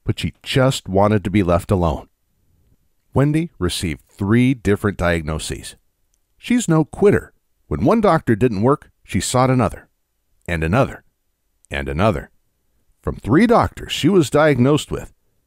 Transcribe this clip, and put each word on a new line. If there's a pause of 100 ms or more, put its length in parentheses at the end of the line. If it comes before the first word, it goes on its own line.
but
she
just
wanted
to
be
left
alone. (1040)
Wendy (100)
received
three
different
diagnoses. (640)
She's
no
quitter. (340)
When
one
doctor
didn't
work, (120)
she
sought
another, (580)
and
another, (680)
and
another. (720)
From
three
doctors,
she
was
diagnosed
with (320)